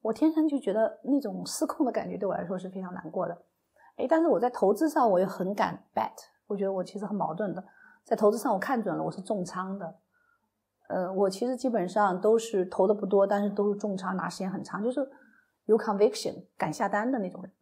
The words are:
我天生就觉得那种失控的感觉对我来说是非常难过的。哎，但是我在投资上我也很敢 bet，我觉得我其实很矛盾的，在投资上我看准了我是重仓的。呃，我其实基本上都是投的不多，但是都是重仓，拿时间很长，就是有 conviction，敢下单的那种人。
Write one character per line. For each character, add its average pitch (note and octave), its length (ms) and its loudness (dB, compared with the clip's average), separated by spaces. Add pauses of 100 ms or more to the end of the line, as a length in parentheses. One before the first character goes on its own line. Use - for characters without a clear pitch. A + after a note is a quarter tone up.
我 A3 100 -2
天 D#4 200 2
生 D#4+ 160 2
就 C#4 100 0
觉 G3 160 -2
得 A3 300 0
那 C4+ 160 2
种 F#3 260 -6
失 - 220 -2
控 - 180 0
的 A#3 60 0
感 F#3+ 180 -4
觉 F3+ 80 -8
对 G3 100 -2
我 F3+ 60 -2
来 F3+ 120 -4
说 F#3 120 -4
是 F#3 120 -8
非 F#3+ 120 -10
常 F#3 120 -10
难 E3+ 180 -12
过 F3+ 160 -2
的。 E3+ 100 -8 (600)
哎， B3+ 120 -2
但 D#4+ 120 4
是 E4 60 4
我 G3 120 4
在 A#3+ 100 2
投 G3+ 240 2
资 D4+ 160 2
上 C4 220 4
我 F3+ 80 6
也 F#3+ 60 4
很 F#3+ 280 -4
敢 F#3 240 -2 (160)
bet， A3 160 -2 (380)
我 G#3 80 -2
觉 G3 80 -2
得 G3 100 0
我 F#3 100 -4
其 G3 140 -10
实 G3+ 80 -6
很 G#3 100 -4
矛 D#3+ 160 -2
盾 F#3+ 220 -4
的， F#3 100 -10 (400)
在 A#3 120 0
投 G#3+ 160 6
资 A#3 80 -2
上 B3 120 0
我 G3 60 2
看 A#3 240 -2
准 E3+ 160 -2
了 D#3+ 60 -2
我 D#3+ 80 -2
是 F#3+ 100 -12
重 F#3+ 240 -4
仓 F#3+ 320 -6
的。 F3 220 -12 (880)
呃， F#3 260 -4
我 F#3+ 160 2
其 G3 160 -2
实 B3+ 100 0
基 B3+ 140 -2
本 G3 180 0
上 F#3 320 2
都 A3 200 4
是 G3+ 260 0
投 F#3+ 220 2
的 G#3+ 80 4
不 G#3 100 -6
多， G3 220 4
但 G3+ 160 0
是 G#3 80 0
都 G#3 200 0
是 G3+ 80 -2
重 G3+ 160 -4
仓， F#3+ 200 -4
拿 F3 120 -4
时 - 120 -8
间 F#3+ 100 -4
很 F#3 140 -6
长， - 200 -8
就 A#3+ 60 0
是 C4+ 180 -2 (580)
有 A3 120 6
conviction， G#3 680 0 (140)
敢 E3 160 -2
下 G3+ 160 0
单 G#3+ 220 0
的 B3+ 80 0
那 F#3 100 -4
种 - 140 -14
人。 - 80 -18 (100)